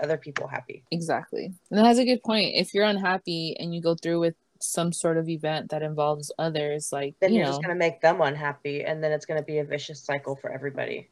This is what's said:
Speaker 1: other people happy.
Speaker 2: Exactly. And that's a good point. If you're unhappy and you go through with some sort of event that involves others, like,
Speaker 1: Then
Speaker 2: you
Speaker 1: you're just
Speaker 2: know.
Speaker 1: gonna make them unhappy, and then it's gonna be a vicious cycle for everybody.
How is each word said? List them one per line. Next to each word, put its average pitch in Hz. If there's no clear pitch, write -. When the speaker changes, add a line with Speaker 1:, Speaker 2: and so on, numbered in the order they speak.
Speaker 1:
other 147
people 143
happy. -
Speaker 2:
Exactly. 165
And 190
that's 233
a 254
good 240
point. 220
If 180
you're 202
unhappy 185
and 170
you 170
go 165
through 170
with 170
some 170
sort 165
of 165
event 156
that 156
involves 151
others, 151
like, 143
Speaker 1:
Then 190
Speaker 2:
you 226
Speaker 1:
you're 160
just 139
Speaker 2:
know. 180
Speaker 1:
gonna 175
make 170
them 170
unhappy, 143
and 156
then 156
it's 151
gonna 156
be 151
a 147
vicious 147
cycle 139
for -
everybody. 131